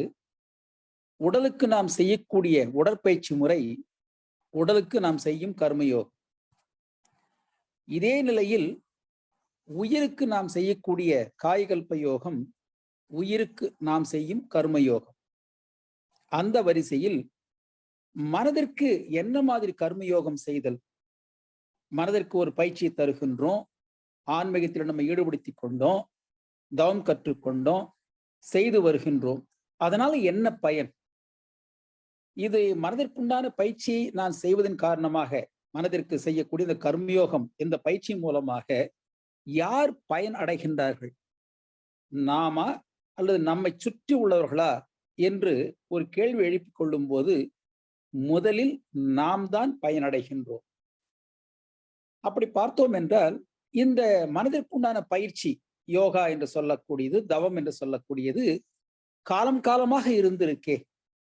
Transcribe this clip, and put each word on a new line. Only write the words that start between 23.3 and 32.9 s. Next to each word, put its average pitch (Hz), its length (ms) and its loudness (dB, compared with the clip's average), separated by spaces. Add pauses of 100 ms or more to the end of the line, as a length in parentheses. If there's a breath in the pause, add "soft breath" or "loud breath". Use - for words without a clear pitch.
ஆன்மீகத்தில் 170 640 -2
நம்ம 151 140 -2
ஈடுபடுத்தி 160 500 -2
கொண்டோம், 131 480 0 (720)
தவம் 175 340 2
கற்றுக்கொண்டோம், 143 800 -2 (580)
செய்து 214 380 2
வருகின்றோம். 139 580 2 (400)
அதனால 214 320 2 (120)
என்ன 220 340 2
பயன்? 147 320 -2 (1500)
இது 208 240 0 (160)
மனதிற்குண்டான 240 800 -2